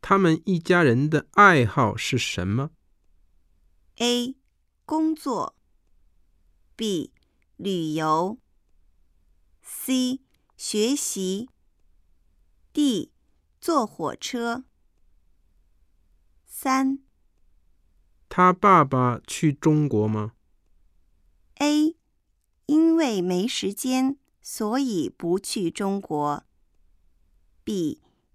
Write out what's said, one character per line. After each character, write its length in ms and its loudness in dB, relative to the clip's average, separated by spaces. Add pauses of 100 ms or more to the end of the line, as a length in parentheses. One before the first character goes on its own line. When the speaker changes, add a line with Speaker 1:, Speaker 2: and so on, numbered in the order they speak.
Speaker 1:
他 160 2
们 280 2
一 120 0
家 240 2
人 280 4
的 240 0
爱 320 6
好 300 0
是 220 -4
什 300 -4
么？ 240 -4 (1300)
Speaker 2:
A. 380 -2 (500)
工 280 -2
作。 420 -6 (1200)
B. 380 -6 (440)
旅 360 -4
游。 460 -2 (1200)
C. 600 -4 (360)
学 380 -2
习。 540 -6 (1200)
D. 380 0 (500)
坐 240 0
火 300 -8
车。 500 -6 (1800)
三。 540 -2 (1300)
Speaker 1:
他 220 4
爸 320 6
爸 440 0
去 260 0
中 340 2
国 200 2
吗？ 260 -4 (1200)
Speaker 2:
A. 400 0 (680)
因 300 4
为 260 0
没 260 0
时 260 -6
间， 440 -2 (240)
所 380 -4
以 300 -2
不 300 -4
去 300 -4
中 320 -4
国。 440 -6 (1160)
B. 380 -4 (340)